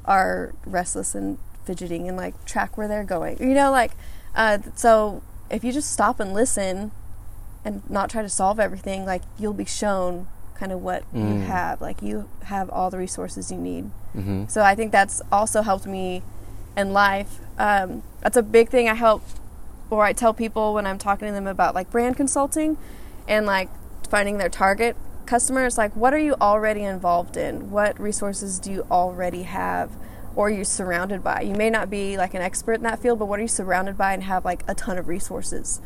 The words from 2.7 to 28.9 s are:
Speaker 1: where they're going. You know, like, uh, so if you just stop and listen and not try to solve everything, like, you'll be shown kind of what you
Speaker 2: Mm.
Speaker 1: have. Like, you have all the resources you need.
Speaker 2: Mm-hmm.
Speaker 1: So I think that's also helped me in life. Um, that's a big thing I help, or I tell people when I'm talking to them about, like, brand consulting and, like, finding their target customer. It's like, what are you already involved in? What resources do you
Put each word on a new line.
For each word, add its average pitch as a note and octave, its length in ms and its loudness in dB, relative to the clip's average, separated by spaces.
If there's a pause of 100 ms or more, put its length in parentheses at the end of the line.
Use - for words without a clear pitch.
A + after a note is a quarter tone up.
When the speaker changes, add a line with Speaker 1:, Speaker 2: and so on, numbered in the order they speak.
Speaker 1:
where G#3+ 100 -2
they're G#3 160 -2
going. E3 380 -2
You B3+ 120 4
know, C#4 180 8
like, B3 200 4 (440)
uh, G#3+ 220 4 (180)
so G#3+ 460 6 (280)
if A3 140 -4
you B3 80 0
just D4 200 -2
stop A3 280 2
and F#3+ 140 -2
listen G3+ 580 0 (720)
and G3+ 260 -6
not - 200 0
try A3 120 -2
to G3+ 80 -4
solve G3 300 2
everything, F#3+ 460 -2
like, F#3 160 -2 (160)
you'll G#3 160 -2
be G3+ 120 -4
shown F#3 640 0 (280)
kind F#3+ 160 -4
of F#3 100 -6
what F#3 220 -4 (100)
you A3 100 0
Speaker 2:
Mm. G3+ 220 2
Speaker 1:
have. F3+ 360 -2
Like, F#3+ 200 -4
you G#3 240 -4 (180)
have F#3+ 260 -4
all F#3 200 0
the F#3 80 -6
resources F#3 540 -6
you F3+ 60 -6
need. F3 280 -6 (320)
Speaker 2:
Mm-hmm. G2 300 -2
Speaker 1:
So G#3+ 160 2
I G3 120 8
think A3 160 -2
that's G3 300 4 (100)
also G#3+ 300 4
helped G3 240 0
me F#3 380 -4 (520)
in G3 180 0
life. G3+ 460 2 (180)
Um, G#3 460 2 (180)
that's G#3+ 160 4
a A#3 60 6
big A3+ 260 6
thing A#3+ 200 4
I A3 60 4
help, A3+ 280 6 (640)
or G#3+ 140 4
I G3 100 4
tell A3+ 200 4
people G#3+ 400 0
when G#3 140 0
I'm F#3+ 100 -2
talking G3+ 300 0
to G#3 60 -4
them G3 140 -4
about, F#3 280 2
like, F#3 160 -4
brand A#3+ 260 2
consulting D4 600 0 (500)
and, G#3+ 180 4
like, F#3+ 240 0 (400)
finding G3+ 300 2
their F3+ 100 2
target G#3 460 2 (300)
customer. C4 400 2
It's A#3+ 120 0
like, G#3+ 180 0
what B3 180 4
are D4+ 60 4
you D4+ 220 2
already G#3 420 4
involved F3+ 540 0
in? E3 340 -4
What G#3 280 2
resources G3+ 600 -4
do G3 120 -6
you F#3+ 200 -4